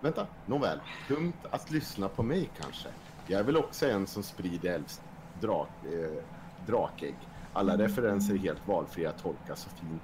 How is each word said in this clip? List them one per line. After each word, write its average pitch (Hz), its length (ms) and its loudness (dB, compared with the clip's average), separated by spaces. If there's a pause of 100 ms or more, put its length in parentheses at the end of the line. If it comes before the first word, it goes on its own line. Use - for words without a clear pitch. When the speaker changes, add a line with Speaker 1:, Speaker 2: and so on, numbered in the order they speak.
Speaker 1:
vänta. 147 260 2 (180)
Nåväl. 120 340 2 (280)
Dumt 165 260 2 (180)
att - 200 -2
lyssna 147 380 0
på 117 140 0
mig, 151 260 2 (120)
kanske. - 280 -8 (380)
Jag 95 120 4
är 104 40 6
väl 147 140 6
också - 320 2
en 98 180 4
som 104 160 -4
sprider 87 560 0
elds-, - 220 -10 (400)
drak-, 92 440 0
eh, 80 380 -2 (440)
drakägg. 80 480 0 (380)
Alla 95 200 4
Speaker 2:
Mm. 101 140 6
Speaker 1:
referenser 101 460 4
är 95 40 6
helt 90 300 0
valfria 82 420 2
att - 140 -6
tolka 76 320 -4
så - 140 -10
fint 80 340 -6